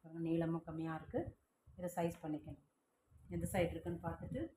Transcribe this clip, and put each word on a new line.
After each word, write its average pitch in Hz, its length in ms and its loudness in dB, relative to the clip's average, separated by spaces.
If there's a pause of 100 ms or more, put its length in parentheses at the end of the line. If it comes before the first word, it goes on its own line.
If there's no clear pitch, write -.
பாருங்க, 165 280 -6
நீளமும் 165 400 4
கம்மியா 160 320 -2
இருக்கு. 240 200 0 (580)
இதை 175 180 -2
சைஸ் 170 280 4
பண்ணிக்கணும். 151 400 -4 (720)
எந்த 170 160 2
சைடு 175 220 6
இருக்குன்னு 170 320 -2
பார்த்துட்டு 170 340 -4 (160)